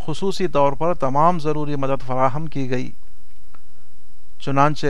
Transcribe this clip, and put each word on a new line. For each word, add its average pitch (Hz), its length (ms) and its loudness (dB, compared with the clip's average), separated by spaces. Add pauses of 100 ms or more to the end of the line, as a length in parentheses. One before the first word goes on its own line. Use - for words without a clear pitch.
خصوصی 185 420 0
طور 143 260 2
پر 165 200 0
تمام 156 460 2
ضروری 147 360 0
مدد 135 320 -2
فراہم 131 400 0
کی 135 220 -2
گئی۔ 127 200 0 (1500)
چنانچہ 143 500 2